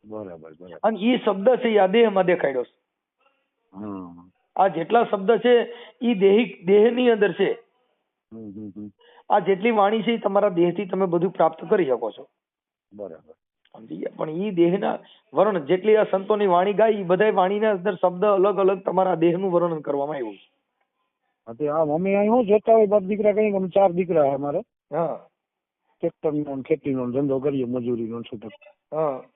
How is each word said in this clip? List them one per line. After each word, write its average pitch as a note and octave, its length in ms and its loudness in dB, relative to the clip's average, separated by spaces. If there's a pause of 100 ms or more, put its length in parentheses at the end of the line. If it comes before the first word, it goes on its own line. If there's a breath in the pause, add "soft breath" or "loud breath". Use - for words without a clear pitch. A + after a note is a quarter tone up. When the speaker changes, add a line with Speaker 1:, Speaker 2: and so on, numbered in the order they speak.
Speaker 1:
બરાબર, F2+ 480 -14
બરાબર. E2+ 300 -20
Speaker 2:
અને G#3+ 160 -2
ઈ A#3 180 2
શબ્દ G3 320 0 (140)
છે, A#3+ 40 0
ઈ A3 100 2
આ F#3+ 100 6
દેહમાં G3 380 4
દેખાડ્યો C#3+ 380 -2
છે. - 120 -14 (960)
Speaker 1:
હમ. F#2 560 -14 (260)
Speaker 2:
આ F#3+ 120 2
જેટલા E3+ 360 0
શબ્દ G#3 280 -2
છે, A#3 420 2 (280 loud breath)
ઈ A#3+ 120 0
દેહિક, G3 520 2
દેહની A#3 440 4
અંદર G#3 240 2
છે. G#3 240 -2 (760)
Speaker 1:
હમ, A2+ 60 -16
હમ, G#2 380 -14
હમ. G#2 100 -14 (420 soft breath)
Speaker 2:
આ G#3 100 2
જેટલી F#3+ 320 0
વાણી G#3 300 2
છે, G3+ 100 -2
ઈ A3+ 60 -2
તમારા G3+ 320 0
દેહથી F3 360 0
તમે F#3+ 200 -2
બધું E3+ 260 -2
પ્રાપ્ત E3 380 -2
કરી F#3+ 160 2
શકો A#2 260 -2
છો. - 160 -20 (680)
Speaker 1:
બરાબર. E2 400 -18 (440)
Speaker 2:
સમજી A2+ 200 -16
ગયા? - 200 -12
પણ D#3 120 -8
ઈ F#3 220 -6
દેહના F3 480 0 (340 soft breath)
વર્ણ, F#3 260 2
જેટલી F#3 380 2
આ G#3 60 2
સંતોની G3+ 440 -2
વાણી F3+ 260 2
ગાઈ, A3 200 2
ઈ G3+ 100 -4
બધાય F#3 280 2
વાણીના G3+ 400 0
અંદર G3 240 -4
શબ્દ F3+ 300 -2
અલગ G3 340 2
અલગ F#3+ 200 2
તમારા F#3 360 0
દેહનું F3 360 0
વર્ણન E3+ 280 0
કરવામાં C#3+ 360 -6
આવ્યું A#2 180 -8
છે. - 180 -20 (960)
Speaker 1:
હા, A#2 60 -16
તે D3 140 -6
આ D#3 180 0
મમ્મી F3+ 300 0
અહીં G#3 160 2
શું A#3+ 140 2
જોતા G#3 280 4
હોય, A3 120 6
બાપ G3+ 160 2
દીકરા G#3 300 0
કઈ, G#3+ 200 0
અમે F#3+ 160 -2
ચાર G3 240 4
દીકરા E3+ 320 0
છે C#3 100 2
અમારે. C#3+ 260 -4 (320)
Speaker 2:
હા. D3 360 -6 (720)
Speaker 1:
ટ્રેક્ટરનો D3 560 -4
ને C3+ 60 -8
ખેતીનો C3 440 -4
ને A#2+ 120 -4
ધંધો C#3 220 -2
કરીએ, C3+ 260 -4
મજૂરીનો A#2 540 -6
ને A#2 40 -12 (100)
છૂટક. A2 180 -16 (440)
Speaker 2:
હા. C#3+ 280 -6 (120)